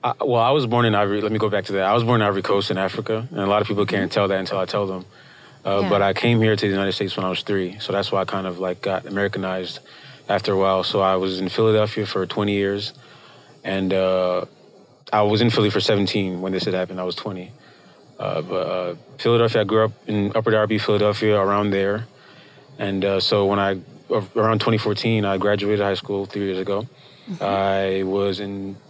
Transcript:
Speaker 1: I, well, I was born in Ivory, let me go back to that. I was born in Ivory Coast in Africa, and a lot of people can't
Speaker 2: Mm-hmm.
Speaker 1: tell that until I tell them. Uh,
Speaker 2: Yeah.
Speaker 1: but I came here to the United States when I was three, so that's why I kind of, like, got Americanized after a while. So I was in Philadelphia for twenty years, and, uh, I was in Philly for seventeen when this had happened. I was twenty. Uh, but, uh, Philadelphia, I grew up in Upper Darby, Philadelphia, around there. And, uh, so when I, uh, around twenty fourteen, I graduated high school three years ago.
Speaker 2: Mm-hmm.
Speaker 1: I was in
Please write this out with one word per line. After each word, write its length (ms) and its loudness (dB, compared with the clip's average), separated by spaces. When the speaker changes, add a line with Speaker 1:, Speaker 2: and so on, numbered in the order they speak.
Speaker 1:
I, 180 0
well, 220 2
I 80 4
was 160 2
born 180 2
in 100 4
Ivory, 280 2
let 100 0
me 60 0
go 100 0
back 180 0
to 80 -6
that. 100 2
I 100 4
was 100 2
born 160 2
in 60 2
Ivory 160 0
Coast 280 0
in 60 -2
Africa, 540 -4
and 100 -8
a 60 0
lot 160 4
of 60 -2
people 180 0
can't 240 -2
Speaker 2:
Mm-hmm. 40 -10
Speaker 1:
tell 140 2
that 100 0
until 200 -4
I 80 0
tell 200 -2
them. 200 -8
Uh, 180 0
Speaker 2:
Yeah. 60 0
Speaker 1:
but 140 4
I 100 2
came 300 2
here 140 4
to 100 -2
the 40 2
United 220 0
States 240 -4
when 80 -2
I 60 -2
was 120 -4
three, 380 -4
so 100 -8
that's 220 -2
why 80 0
I 60 0
kind 200 -6
of, 120 -8
like, 240 -4
got 240 -4
Americanized 720 -4
after 240 0
a 60 2
while. 260 2
So 160 -2
I 160 4
was 240 -2
in 80 -2
Philadelphia 560 2
for 220 -4
twenty 260 -2
years, 400 -2
and, 320 -2
uh, 500 2
I 100 4
was 180 4
in 100 4
Philly 200 2
for 100 0
seventeen 640 0
when 100 -4
this 120 -2
had 100 -2
happened. 260 -4
I 40 -4
was 100 -4
twenty. 380 -10
Uh, 240 -4
but, 240 -4
uh, 280 -4
Philadelphia, 440 4
I 20 2
grew 200 4
up 80 0
in 280 0
Upper 160 2
Darby, 280 2
Philadelphia, 600 2
around 320 2
there. 360 0
And, 260 -2
uh, 160 2
so 260 2
when 120 2
I, 200 0
uh, 100 2
around 240 2
twenty 180 0
fourteen, 460 0
I 140 0
graduated 440 0
high 120 0
school 320 -4
three 180 -6
years 140 -4
ago. 280 -4
Speaker 2:
Mm-hmm. 120 -8
Speaker 1:
I 600 0
was 380 0
in 360 -8